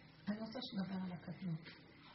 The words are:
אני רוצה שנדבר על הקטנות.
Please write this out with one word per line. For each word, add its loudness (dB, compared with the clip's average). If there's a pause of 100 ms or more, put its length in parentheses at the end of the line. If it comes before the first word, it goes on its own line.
(280)
אני 4
רוצה 0
שנדבר 4
על 2
הקטנות. 0 (500)